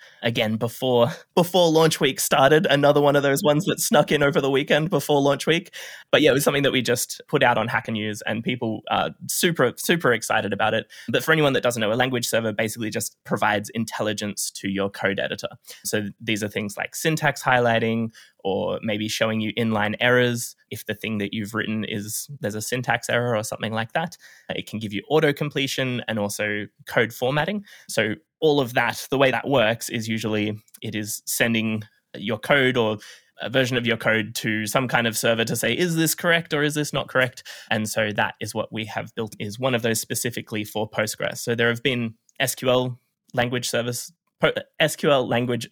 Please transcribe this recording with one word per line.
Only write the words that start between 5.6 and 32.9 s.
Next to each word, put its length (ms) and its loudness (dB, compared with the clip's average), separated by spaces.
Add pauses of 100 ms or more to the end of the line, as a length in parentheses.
But 100 8
yeah, 80 8
it 40 6
was 100 2
something 180 2
that 80 4
we 120 2
just 440 -2
put 160 0
out 160 6
on 80 0
Hacker 240 -2
News, 360 -4
and 180 -4
people 380 -4 (100)
are 180 0 (180)
super, 480 2
super 360 2
excited 400 -2
about 200 0
it. 140 -2 (220)
But 160 0
for 80 2
anyone 220 4
that 100 2
doesn't 160 0
know, 120 0
a 20 0
language 340 0
server 240 0
basically 380 -4
just 340 -6
provides 460 0
intelligence 800 -4
to 160 -8
your 200 -2
code 300 -2
editor. 300 -4 (360)
So 200 -4 (160)
these 240 -2
are 40 -2
things 280 -6
like 180 -8
syntax 480 -2
highlighting, 680 2 (320)
or 360 -2
maybe 280 -4
showing 320 0
you 140 -2
inline 440 0
errors 560 2 (160)
if 160 -12
the 80 -4
thing 240 -6
that 160 -4
you've 200 -6
written 300 -2
is, 440 -8 (120)
there's 140 -4
a 80 -6
syntax 480 -4
error 260 0
or 60 0
something 300 -6
like 200 -4
that. 240 -4 (340)
It 180 -8
can 100 -8
give 140 -6
you 160 -4
auto 240 4
completion 760 -4
and 120 -4
also 480 -4 (200)
code 260 0
formatting. 520 -2 (240)
So 260 -2 (260)
all 200 4
of 140 -2
that, 360 -2
the 80 0
way 140 4
that 160 -4
works 400 2
is 180 -4
usually 540 -2 (200)
it 140 -8
is 320 -6
sending 560 0 (340)
your 220 -4
code 380 2
or 220 2 (420)